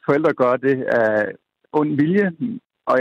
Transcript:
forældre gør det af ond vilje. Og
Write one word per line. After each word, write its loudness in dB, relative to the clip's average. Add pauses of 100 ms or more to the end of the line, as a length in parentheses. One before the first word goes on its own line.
forældre 2
gør 0
det 0
af 0 (400)
ond 0
vilje. 2 (540)
Og 2